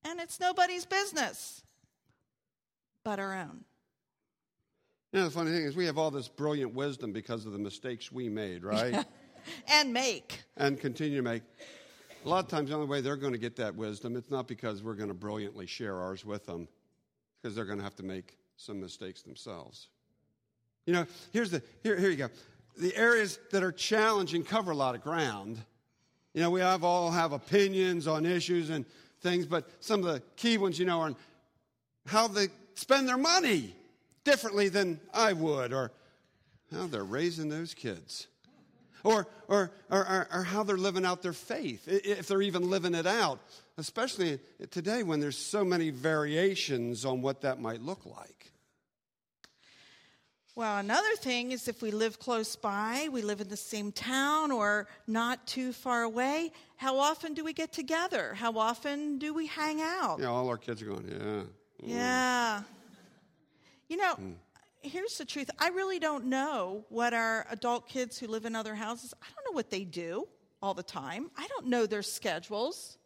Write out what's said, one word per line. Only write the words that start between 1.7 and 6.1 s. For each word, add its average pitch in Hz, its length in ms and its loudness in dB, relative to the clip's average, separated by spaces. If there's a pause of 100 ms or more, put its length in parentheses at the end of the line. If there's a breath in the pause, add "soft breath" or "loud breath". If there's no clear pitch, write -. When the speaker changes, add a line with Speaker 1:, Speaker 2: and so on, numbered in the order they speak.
Speaker 1:
but 208 140 -4
our 196 160 -4
own. 180 300 -10 (1500)
Speaker 2:
You 190 80 2
know, 185 60 4
the 156 40 0
funny 160 220 0
thing 170 120 2
is 143 120 -2
we 180 100 2
have 147 100 0
all 156 140 4